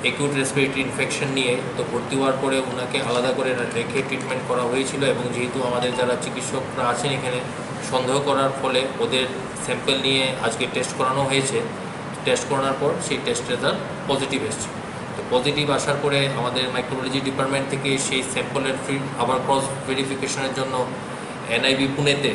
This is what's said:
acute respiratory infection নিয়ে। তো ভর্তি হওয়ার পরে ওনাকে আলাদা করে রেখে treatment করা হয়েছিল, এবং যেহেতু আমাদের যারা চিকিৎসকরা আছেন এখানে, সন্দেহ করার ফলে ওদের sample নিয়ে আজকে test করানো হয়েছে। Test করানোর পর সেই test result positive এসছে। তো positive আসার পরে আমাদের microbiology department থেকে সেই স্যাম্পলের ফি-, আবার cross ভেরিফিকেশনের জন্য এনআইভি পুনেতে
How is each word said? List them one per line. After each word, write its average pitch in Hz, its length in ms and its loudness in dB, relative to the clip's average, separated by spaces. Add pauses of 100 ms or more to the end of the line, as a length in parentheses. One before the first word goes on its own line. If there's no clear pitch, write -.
acute 139 280 2 (100)
respiratory 135 400 2
infection 131 560 -2
নিয়ে। 127 160 2 (240)
তো - 40 -2 (100)
ভর্তি 120 280 -2
হওয়ার 131 220 4
পরে 135 160 2 (140)
ওনাকে 123 260 -4 (120)
আলাদা 123 280 2
করে 131 140 2 (260)
রেখে 127 300 0
treatment 127 420 -2
করা 123 220 2
হয়েছিল, 135 300 0 (120)
এবং 120 100 -2 (120)
যেহেতু 123 220 -2 (120)
আমাদের 123 300 2
যারা 123 240 4
চিকিৎসকরা 131 600 -4 (100)
আছেন 147 240 0
এখানে, 127 220 -2 (520)
সন্দেহ 127 280 2
করার 135 320 2 (100)
ফলে 127 200 2 (180)
ওদের 127 260 2 (400)
sample 127 300 0 (120)
নিয়ে 135 160 4 (220)
আজকে 123 280 0
test 127 240 0
করানো 135 320 2
হয়েছে। 135 280 2 (680)
Test 127 240 2
করানোর 135 320 2
পর 147 100 4 (160)
সেই 139 180 0
test 120 240 0
result 131 300 0 (280)
positive 139 360 0
এসছে। - 260 -4 (460)
তো - 60 -6 (120)
positive 143 360 2
আসার 139 340 2
পরে 139 160 4 (200)
আমাদের 123 240 0 (100)
microbiology 131 480 -2
department 135 480 0
থেকে 135 280 0
সেই 131 240 0 (120)
স্যাম্পলের 131 500 0
ফি-, 139 240 -2 (160)
আবার 127 220 2
cross 135 200 4 (220)
ভেরিফিকেশনের 135 720 0
জন্য 131 160 -2 (720)
এনআইভি 135 460 4
পুনেতে 139 400 2